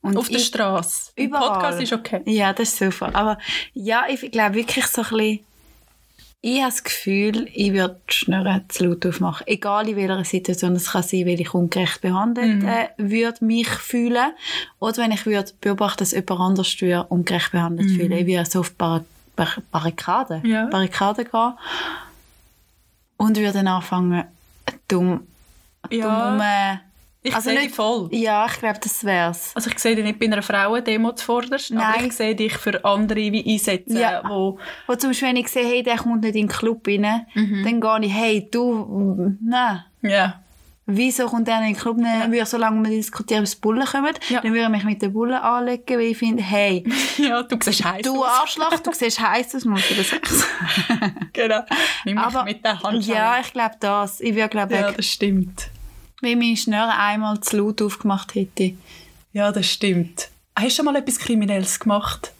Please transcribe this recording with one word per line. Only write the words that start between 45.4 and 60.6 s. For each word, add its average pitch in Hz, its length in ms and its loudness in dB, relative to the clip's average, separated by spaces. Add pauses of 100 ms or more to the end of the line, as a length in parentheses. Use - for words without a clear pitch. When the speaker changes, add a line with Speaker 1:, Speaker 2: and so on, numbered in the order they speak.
Speaker 1:
weil 226 80 2
ich 226 100 0
finde, 233 240 0
hey, 196 440 2
Speaker 2:
<laughs> 269 340 -2
Ja, 247 240 2
du 240 180 -4
siehst - 240 2
heiß 190 160 -2
Speaker 1:
du 262 240 0
Speaker 2:
aus. 254 160 4
Speaker 1:
Arschloch, 320 380 0
du 339 140 -4
siehst 226 280 -2
heiß 226 360 0
aus, 254 80 -4
muss 196 260 2
ich 190 40 2
das 196 140 0
sagen? - 1200 -2
Speaker 2:
<laughs> - 40 -20
Genau. 220 280 2 (420)
Nimm 196 120 -2
mich 220 100 2
Speaker 1:
Aber 247 200 0
Speaker 2:
mit 214 200 -6
der 208 160 0
Hand 214 240 0
Speaker 1:
ja, 220 280 2
Speaker 2:
an. 254 80 2
Speaker 1:
ich - 120 -8
glaube 226 260 -2
das. 202 420 0
Ich 226 120 0
würde, 214 160 2
glaube 202 240 0
Speaker 2:
Ja, 196 160 2
Speaker 1:
ich, 196 60 -6
Speaker 2:
das 208 100 -4
stimmt. 190 640 0 (540)
Speaker 1:
wenn 240 140 2
meine 233 200 4
Schnurren 220 340 0
einmal 208 480 0
zu - 180 -2
laut 208 240 0
aufgemacht 196 540 -2
hätte. 190 380 0 (600)
Speaker 2:
Ja, 202 180 2
das 92 200 0
stimmt. - 580 0 (260)
Hast 202 100 0